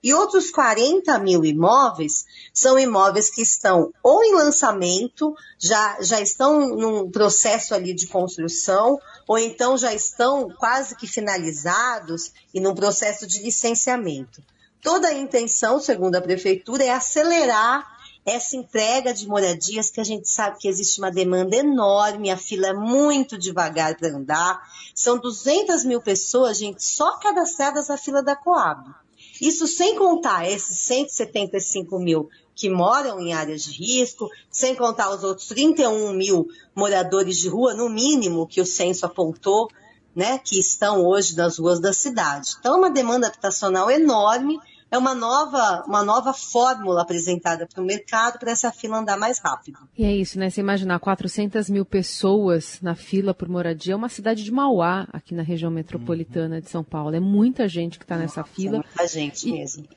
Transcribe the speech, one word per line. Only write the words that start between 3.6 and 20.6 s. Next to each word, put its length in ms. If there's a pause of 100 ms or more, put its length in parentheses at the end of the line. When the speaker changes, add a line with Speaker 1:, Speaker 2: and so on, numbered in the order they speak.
Speaker 1:
ou 200
em 120
lançamento, 1000 (260)
já, 400
já 220
estão 560
num 320
processo 640
ali 220
de 100
construção, 920 (280)
ou 120
então 360
já 160
estão 600
quase 440
que 120
finalizados 1200 (220)
e 60
num 160
processo 500
de 160
licenciamento. 1000 (440)
Toda 240
a 60
intenção, 680
segundo 360
a 60
prefeitura, 640
é 80
acelerar 1080 (280)
essa 300
entrega 580
de 140
moradias, 640
que 100
a 40
gente 260
sabe 300
que 80